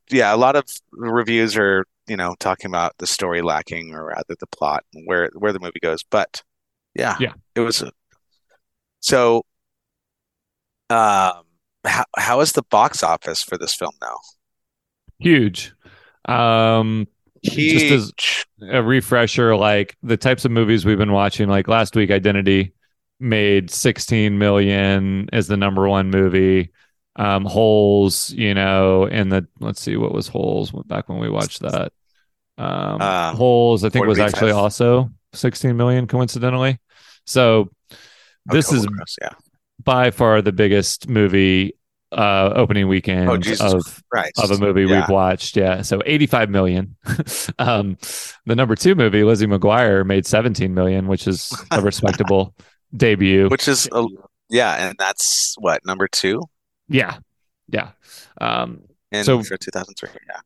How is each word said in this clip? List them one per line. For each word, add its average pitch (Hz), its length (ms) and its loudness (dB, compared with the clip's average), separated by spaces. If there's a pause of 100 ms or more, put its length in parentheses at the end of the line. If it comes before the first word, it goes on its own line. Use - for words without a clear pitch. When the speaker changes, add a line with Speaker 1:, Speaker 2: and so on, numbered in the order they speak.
Speaker 1:
yeah, 117 240 2
a 110 40 0
lot 127 200 4
of 143 80 -2 (280)
reviews 113 640 -2
are, 98 280 0 (240)
you 110 80 -8
know, 90 240 -6
talking 92 300 -4
about 85 280 -4
the 90 80 -10
story 87 360 -4
lacking, 82 520 -6
or 78 120 -14
rather 78 340 -12
the - 60 -18
plot 73 380 -6 (100)
and 80 120 -20
where, 87 280 -2
where 101 180 -4
the 95 80 -8
movie 87 220 -12
goes. 80 200 -4
But - 400 -4 (520)
yeah, 113 260 -4
Speaker 2:
Yeah. 123 140 -6 (200)
Speaker 1:
it 120 60 -4
was 117 220 -4
a, - 100 -14 (1080)
so, 120 440 2 (1500)
um, 98 520 2 (420)
how, - 200 -2 (120)
how 120 240 0
is 156 120 0
the - 120 -2
box 110 380 2
office 82 400 -2
for - 160 -8
this - 160 -6
film 76 260 -10
now? 58 160 -12 (1000)
Speaker 2:
Huge. 127 540 2 (540)
Um, 113 800 2 (340)
just 156 440 0
as 139 300 2
Speaker 1:
Huge. - 300 -4 (240)
Speaker 2:
a 123 120 0
refresher, 117 720 2
like, 101 460 0
the 117 140 -2
types 127 280 0
of 123 80 0
movies 113 320 2
we've 104 140 2
been 104 140 0
watching, 101 360 0
like, 98 200 0
last 110 280 0
week, 104 140 2
Identity 98 600 2 (460)
made 104 520 0
sixteen 107 680 0
million, 98 920 2
is 113 160 0
the 104 80 -2
number 98 320 0
one 95 220 0
movie. 95 600 2 (460)
Um, 98 280 0
Holes, 101 840 2
you 107 240 -2
know, 95 520 2
and 101 240 -2
the, 95 160 0 (140)
let's 107 200 -8
see, 107 160 -6
what - 160 -2
was - 160 -6
Holes - 420 -4 (160)
back - 220 -8
when - 100 -10
we 55 100 -6
watched 52 320 -6
that? - 320 -6 (640)
Um, 95 420 -6
Speaker 1:
Uh, 92 340 -4
Speaker 2:
Holes, 120 500 2
I 110 40 2
think, 110 180 0
was 107 120 2
Speaker 1:
Forty-five. 104 160 2
Speaker 2:
actually 110 180 2
also 120 580 2 (220)
sixteen 123 440 -2
million, 123 300 0
coincidentally. 127 720 -2 (480)
So 113 440 4 (760)
this 151 220 0
Speaker 1:
Okay, 143 100 2
Speaker 2:
is 104 80 0
Speaker 1:
gross, 101 340 -10
yeah. - 100 -10 (520)
Speaker 2:
by 127 280 4
far 110 320 4
the 101 100 0
biggest 98 560 0
movie, 98 640 2 (360)
uh, 101 460 2
opening 104 320 2
weekend 92 400 0
Speaker 1:
Oh, 113 80 2
Jesus 101 360 0
Speaker 2:
of, 90 380 -2
Speaker 1:
Christ. 87 320 -4
Speaker 2:
of 104 80 0
a 98 80 0
movie 98 240 2
Speaker 1:
Yeah. 95 180 2
Speaker 2:
we've 92 100 -2
watched. 95 460 0
Yeah. 95 260 0
So 98 240 -2
eighty-five 143 440 0
million. 95 500 0
<laughs> - 60 -20 (520)
Um, 104 380 -2 (500)
the 117 100 0
number 117 180 2
two 180 200 4
movie, 107 280 4
Lizzie 107 240 4
McGuire, 101 580 2
made 95 220 0
seventeen 104 480 0
million, 92 320 0
which 95 220 -2
is 92 240 -4 (180)
a 117 100 0
Speaker 1:
<laughs> - 20 0
Speaker 2:
respectable 95 720 0 (420)
debut. 98 520 4
Speaker 1:
Which 131 200 -2
is, 135 240 0
a, 117 140 0 (420)
yeah. 101 400 0
And 98 100 -14
that's - 600 -4
what, 87 280 -2
number 95 220 -4
two? 107 340 -2 (460)
Speaker 2:
Yeah. 127 300 -2 (500)
Yeah. - 220 -6 (500)
Um, - 420 -6 (300)
Speaker 1:
In, 104 120 -4
Speaker 2:
so 123 180 2
Speaker 1:
for 101 140 -10
two - 140 -14
thousand 95 240 -12
three, - 140 -16 (200)
yeah. - 180 -16